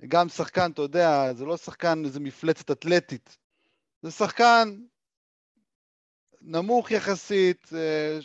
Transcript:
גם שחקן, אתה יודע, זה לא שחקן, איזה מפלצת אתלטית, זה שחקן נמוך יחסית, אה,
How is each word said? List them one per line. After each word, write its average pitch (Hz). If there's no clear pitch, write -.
גם 170
שחקן, 170
אתה 151
יודע, 143
זה 120
לא 165
שחקן, 160
איזה 139
מפלצת 151
אתלטית, 160
זה 160
שחקן 220
נמוך 196
יחסית, 190
אה, 156